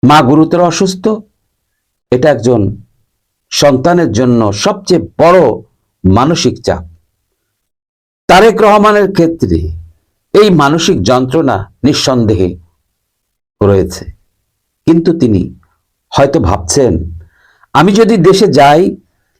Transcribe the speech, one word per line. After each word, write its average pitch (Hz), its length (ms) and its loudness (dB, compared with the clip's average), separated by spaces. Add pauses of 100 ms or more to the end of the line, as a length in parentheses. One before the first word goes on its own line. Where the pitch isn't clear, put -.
মা 143 140 4 (120)
গুরুতর 160 320 2 (100)
অসুস্থ, 190 340 -4 (1040)
এটা 127 240 0
একজন 117 260 0 (880)
সন্তানের 147 600 0
জন্য 120 300 0 (220)
সবচেয়ে 196 420 -2 (160)
বড় 170 180 4 (640)
মানসিক 120 520 0 (100)
চাপ। 82 180 -4 (1500)
তারেক 196 260 4 (100)
রহমানের 208 500 2
ক্ষেত্রে 165 440 -2 (720)
এই 208 160 4 (120)
মানসিক 160 360 0 (120)
যন্ত্রণা 131 460 0 (280)
নিঃসন্দেহে 113 680 -2 (1120)
রয়েছে, 196 440 0 (800)
কিন্তু 165 240 2 (100)
তিনি 107 200 0 (680)
হয়তো 139 260 0 (100)
ভাবছেন, 104 460 -2 (800)
আমি 165 260 2
যদি 226 160 2 (120)
দেশে 196 200 2 (120)
যাই 147 220 4 (580)